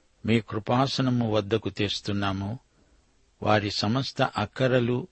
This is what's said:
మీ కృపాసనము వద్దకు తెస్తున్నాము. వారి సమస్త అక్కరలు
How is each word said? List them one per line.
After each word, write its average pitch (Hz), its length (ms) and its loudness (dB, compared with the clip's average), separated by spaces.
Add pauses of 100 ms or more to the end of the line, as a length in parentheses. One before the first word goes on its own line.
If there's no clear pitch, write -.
(260)
మీ 110 140 4
కృపాసనము 123 920 0
వద్దకు 107 360 0
తెస్తున్నాము. 101 920 -4 (840)
వారి 104 280 2
సమస్త 127 520 -2
అక్కరలు 123 880 0